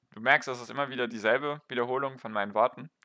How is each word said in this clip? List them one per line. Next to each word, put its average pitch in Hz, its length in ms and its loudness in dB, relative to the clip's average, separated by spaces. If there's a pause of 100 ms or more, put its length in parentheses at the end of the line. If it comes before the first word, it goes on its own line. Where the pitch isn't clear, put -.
(120)
Du 110 100 -16
merkst, 143 260 4
es 123 140 -6
ist 117 80 -12
immer 135 200 -4
wieder 123 180 -2
dieselbe 123 600 0
Wiederholung 127 500 -2
von 110 120 -10
meinen 101 220 -2
Worten, 113 380 2 (140)